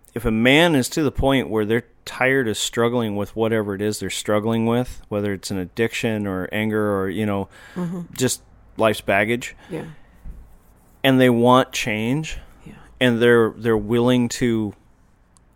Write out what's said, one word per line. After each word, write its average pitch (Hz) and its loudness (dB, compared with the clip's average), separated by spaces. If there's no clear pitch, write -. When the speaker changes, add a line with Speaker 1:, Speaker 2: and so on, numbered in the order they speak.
Speaker 1:
if 117 -6
a 117 0
man 139 4
is 127 2
to 165 -2
the 131 0
point 135 0
where 107 0
they're 113 -2
tired 127 0
of 101 -2
struggling 117 -2
with 101 -6
whatever 110 -2
it 95 -6
is 104 -2
they're 95 -6
struggling 113 -2
with, 120 -2
whether 104 -2
it's - -8
an 101 -6
addiction 110 -2
or 92 -4
anger 107 -2
or, 95 -2
you 101 -4
know, 101 -4
Speaker 2:
Mm-hmm. 175 -6
Speaker 1:
just - -2
life's 107 0
baggage, 107 -2
Speaker 2:
Yeah. 165 -10
Speaker 1:
and 135 4
they 127 6
want 123 4
change, 123 -4
Speaker 2:
Yeah. - -20
Speaker 1:
and 120 4
they're, 120 6
they're 113 0
willing 120 2
to 110 -2